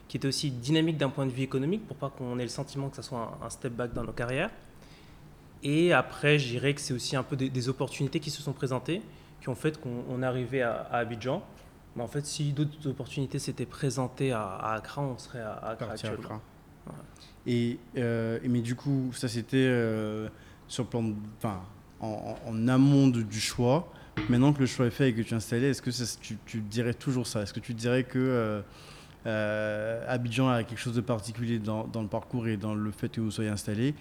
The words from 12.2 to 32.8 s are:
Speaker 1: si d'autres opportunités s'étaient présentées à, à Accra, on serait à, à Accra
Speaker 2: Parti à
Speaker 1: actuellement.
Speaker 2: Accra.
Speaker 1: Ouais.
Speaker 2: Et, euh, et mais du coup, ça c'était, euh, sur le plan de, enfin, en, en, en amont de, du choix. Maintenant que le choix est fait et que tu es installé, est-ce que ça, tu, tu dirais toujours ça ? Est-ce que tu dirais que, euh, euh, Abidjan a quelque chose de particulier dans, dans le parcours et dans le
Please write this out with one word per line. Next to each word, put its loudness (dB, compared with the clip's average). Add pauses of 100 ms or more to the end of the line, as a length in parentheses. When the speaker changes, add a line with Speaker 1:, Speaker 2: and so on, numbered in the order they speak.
Speaker 1:
si -2
d'autres 0
opportunités -4
s'étaient -4
présentées -2
à, 0
à -4
Accra, -6
on -2
serait -12
à, -6
à -6
Accra -6
Speaker 2:
Parti -6
à -2
Speaker 1:
actuellement. -6
Speaker 2:
Accra. -10 (460)
Speaker 1:
Ouais. -10 (600)
Speaker 2:
Et, 2 (180)
euh, 0
et 0
mais 4
du -2
coup, 0
ça -4
c'était, -2
euh, 2 (400)
sur -2
le -6
plan -2
de, 0 (240)
enfin, -4 (380)
en, -6 (100)
en, -6
en 2
amont 8
de, 6
du -4
choix. 2 (360)
Maintenant 8
que 0
le 6
choix 2
est 4
fait 4
et 4
que 2
tu -6
es 2
installé, 0
est-ce -2
que -2
ça, -2 (160)
tu, -10
tu -6
dirais 0
toujours 0
ça ? -2
Est-ce -6
que -8
tu -6
dirais 2
que, -2
euh, 2 (680)
euh, 0
Abidjan 2
a 4
quelque -8
chose -4
de 2
particulier 0
dans, -2
dans -4
le -2
parcours -2
et 2
dans -2
le 0